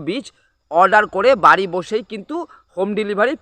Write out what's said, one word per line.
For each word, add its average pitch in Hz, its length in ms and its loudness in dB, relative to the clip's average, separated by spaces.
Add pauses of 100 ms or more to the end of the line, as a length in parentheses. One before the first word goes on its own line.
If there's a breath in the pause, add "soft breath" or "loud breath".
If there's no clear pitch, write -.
বীজ 220 200 -6 (440)
অর্ডার 190 340 4 (100)
করে 202 160 2 (160)
বাড়ি 175 280 4
বসেই 208 360 -6
কিন্তু 220 260 -12 (380 soft breath)
হোম 196 140 -4 (100)
ডেলিভারি 214 440 -2